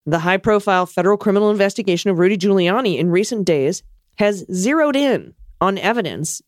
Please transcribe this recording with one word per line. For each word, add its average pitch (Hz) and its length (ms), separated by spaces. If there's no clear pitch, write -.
The 160 140
high-profile 190 680
federal 190 280
criminal 208 360
investigation 196 580
of 175 100
Rudy 190 180
Giuliani 190 600
in 170 140
recent 202 340
days 156 360
has 208 360
zeroed 277 440
in 262 400
on 190 160
evidence 170 720